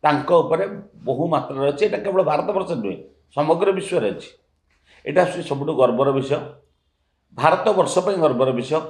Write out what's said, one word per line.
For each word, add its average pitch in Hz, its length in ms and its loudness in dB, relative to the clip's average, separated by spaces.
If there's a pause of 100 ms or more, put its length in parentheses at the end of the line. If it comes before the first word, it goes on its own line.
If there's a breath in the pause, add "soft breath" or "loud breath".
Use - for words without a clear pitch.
ତାଙ୍କ 147 280 0
ଉପରେ 165 320 2 (420)
ବହୁ 131 220 -2
ମାତ୍ରାରେ 139 420 -2
ଅଛି। 143 140 -2
ଏଇଟା 208 140 -2
କେବଳ 190 240 0
ଭାରତବର୍ଷ 170 540 -2
ନୁହେଁ, 101 220 -6 (380)
ସମଗ୍ର 165 360 2
ବିଶ୍ୱରେ 175 380 -2
ଅଛି। - 180 -12 (760 soft breath)
ଏଇଟା 156 180 2
ଆସୁଛି 165 260 -2
ସବୁଠୁ 143 260 -2
ଗର୍ବର 123 380 4
ବିଷୟ, 135 240 0 (1000)
ଭାରତବର୍ଷ 180 600 2
ପାଇଁ 196 200 0
ଗର୍ବର 131 340 2
ବିଷୟ। 123 380 -2